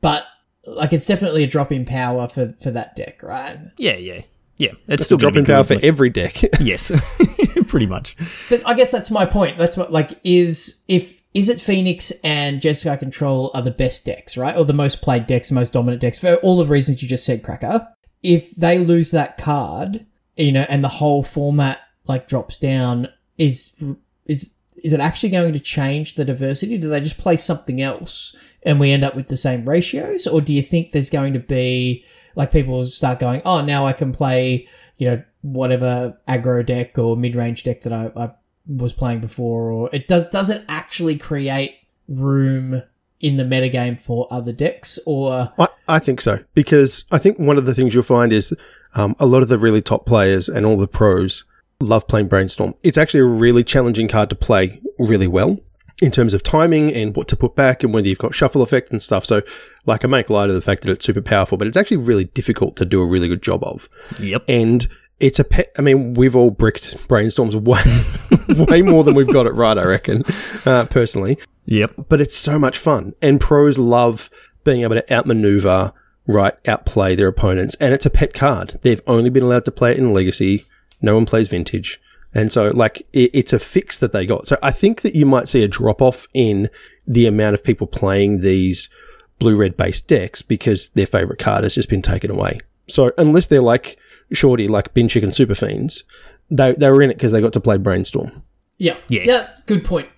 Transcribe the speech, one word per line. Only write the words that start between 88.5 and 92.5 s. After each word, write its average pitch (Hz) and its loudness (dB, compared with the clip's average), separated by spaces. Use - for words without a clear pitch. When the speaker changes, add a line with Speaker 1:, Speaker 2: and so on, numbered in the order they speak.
Speaker 3:
blue-red 104 2
based 90 -4
decks 98 0
because 107 -2
their 98 0
favourite 90 -2
card 104 -2
has 98 -2
just - -2
been 95 -2
taken 90 -2
away. - -4